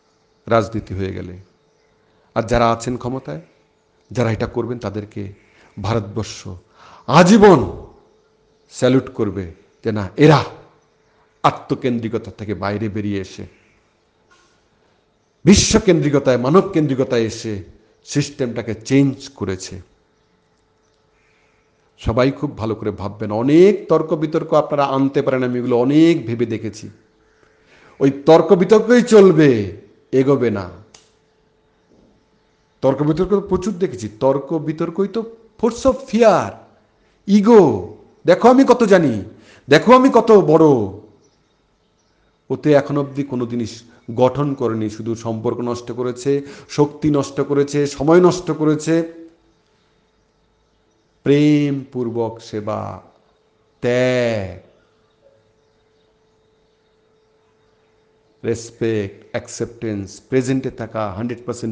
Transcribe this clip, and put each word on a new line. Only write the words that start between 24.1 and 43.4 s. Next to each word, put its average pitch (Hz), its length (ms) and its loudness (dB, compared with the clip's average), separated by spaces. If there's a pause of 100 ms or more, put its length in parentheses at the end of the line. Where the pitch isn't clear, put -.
বিতর্ক 160 400 -4
আপনারা 147 320 2
আনতে 135 360 0
পারেন, 127 220 -2
আমি 123 160 -4
এগুলো 123 180 -2
অনেক 143 500 2
ভেবে 117 180 -2
দেখেছি। 107 440 -10 (1120)
ওই 139 100 4 (160)
তর্ক 160 280 6
বিতর্কই 220 500 2
চলবে, 175 460 6 (600)
এগোবে 131 400 2
না। 101 140 -6 (2250)
তর্ক 131 220 0
বিতর্ক 170 300 -2 (160)
প্রচুর 185 240 -4
দেখেছি। 139 340 -6 (120)
তর্ক 139 340 0
বিতর্কই 165 540 -4
তো 226 140 -8 (380)
force 226 320 -2
of 254 60 -2 (120)
fear, 190 420 2 (760)
ইগো। 208 360 6 (600)
দেখো 180 240 4
আমি 262 180 6
কত 240 160 4
জানি, 180 300 4 (540)
দেখো 160 280 4
আমি 254 180 6
কত 226 180 4
বড়। 160 340 6 (1800)
ওতে 135 240 -4
এখন 143 240 0
অবধি 139 260 -6
কোনো 123 220 -6